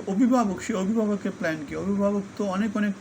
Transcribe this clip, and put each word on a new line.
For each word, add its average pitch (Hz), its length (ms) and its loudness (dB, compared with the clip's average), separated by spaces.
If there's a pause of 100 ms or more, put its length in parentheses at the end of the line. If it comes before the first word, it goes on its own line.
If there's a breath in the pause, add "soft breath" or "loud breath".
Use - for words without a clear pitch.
অভিভাবক, 220 540 2
সেই 226 140 -4
অভিভাবকের 202 560 0
প্ল্যান 160 380 -4
কী। 156 60 -8
অভিভাবক 202 480 0 (140)
তো 208 80 0
অনেক 202 320 0
অনেক 208 240 0